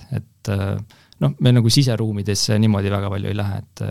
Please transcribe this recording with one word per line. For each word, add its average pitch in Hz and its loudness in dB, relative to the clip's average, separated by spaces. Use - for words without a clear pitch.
et, - -8
äh, 98 -2
noh, 143 2
me 123 6
nagu 113 4
siseruumidesse 107 0
niimoodi 98 2
väga 101 -2
palju 98 -4
ei 101 -4
lähe, 101 -4
et, - -12